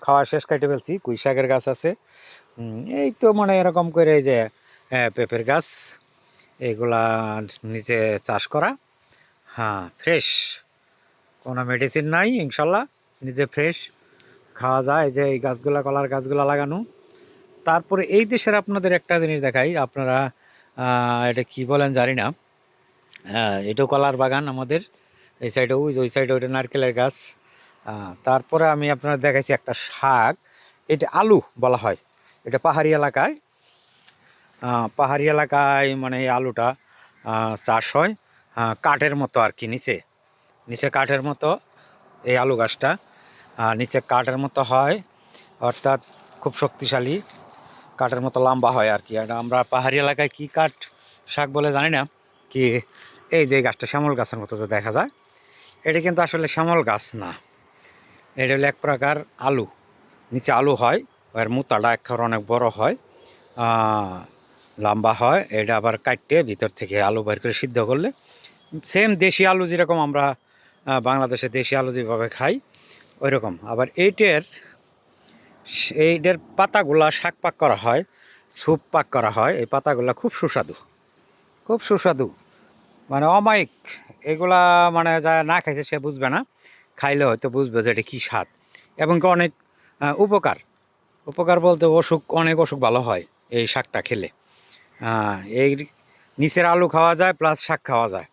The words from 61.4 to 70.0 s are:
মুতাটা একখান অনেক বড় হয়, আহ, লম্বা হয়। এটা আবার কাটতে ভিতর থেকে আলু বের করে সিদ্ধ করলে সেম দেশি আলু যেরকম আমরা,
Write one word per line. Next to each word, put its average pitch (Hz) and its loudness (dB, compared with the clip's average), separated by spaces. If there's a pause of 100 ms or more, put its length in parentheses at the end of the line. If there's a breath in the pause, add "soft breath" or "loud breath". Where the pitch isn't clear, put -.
মুতাটা 117 0
একখান 117 -4
অনেক 113 -2
বড় 120 2
হয়, 113 -2 (600 soft breath)
আহ, 110 -2 (540)
লম্বা 107 2
হয়। 123 2
এটা 107 0
আবার 110 0
কাটতে 143 0
ভিতর 110 -4
থেকে 101 -4
আলু 107 2
বের 104 -4
করে 120 -4
সিদ্ধ 123 -4
করলে 131 0 (760 loud breath)
সেম 208 2
দেশি 185 2
আলু 185 2
যেরকম 170 0
আমরা, 143 0 (640 soft breath)